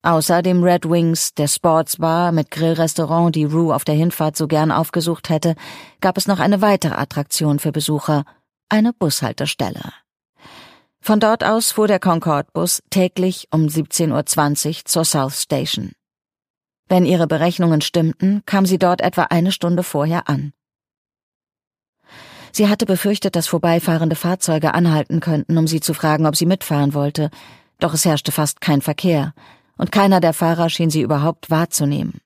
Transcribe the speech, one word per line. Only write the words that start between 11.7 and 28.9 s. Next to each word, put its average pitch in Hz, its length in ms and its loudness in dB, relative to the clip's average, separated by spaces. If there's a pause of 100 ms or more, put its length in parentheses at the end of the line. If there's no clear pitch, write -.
fuhr 214 160 0
der 202 120 2
Concorde-Bus 165 880 -2
täglich 185 640 -2
um 156 180 2
siebzehn 160 420 -2
Uhr 143 140 -2
zwanzig 147 580 -2
zur 165 220 -2
South 139 360 -2
Station. - 520 -6 (960)
Wenn 185 160 4
ihre 170 220 2
Berechnungen 165 520 0
stimmten, 175 680 0
kam 196 200 2
sie 185 140 0
dort 180 200 2
etwa 175 240 0
eine 175 300 2
Stunde 175 300 -2
vorher 156 440 -2
an. 143 240 -4 (2000)
Sie 208 160 2
hatte 208 200 2
befürchtet, 202 480 0
dass 165 120 0
vorbeifahrende 165 680 0
Fahrzeuge 160 580 0
anhalten 160 460 2
könnten, 160 400 0
um 160 80 2
sie 160 140 -2
zu 160 120 -4
fragen, 156 320 0
ob 151 100 0
sie 175 120 0
mitfahren 147 480 0
wollte, 147 340 -2 (480)
doch 160 160 -2
es 156 120 -2
herrschte 151 260 0
fast - 280 -2
kein 143 220 0
Verkehr, 156 540 -2 (420)